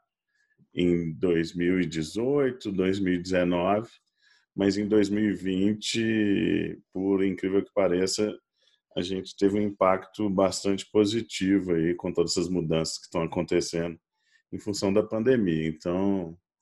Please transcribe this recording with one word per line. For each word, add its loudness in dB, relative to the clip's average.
em 0
dois 0
mil 2
e 2
dezoito, -2
dois 0
mil 0
e 0
dezenove, 0
mas 0
em -2
dois 4
mil 0
e 2
vinte, 0
por 0
incrível 0
que -20
pareça, 0
a -2
gente -8
teve 2
um 2
impacto 0
bastante 0
positivo 2
aí 2
com -6
todas 0
essas -2
mudanças -2
que -20
estão -4
acontecendo -2
em -8
função -2
da 4
pandemia. 0
Então, -2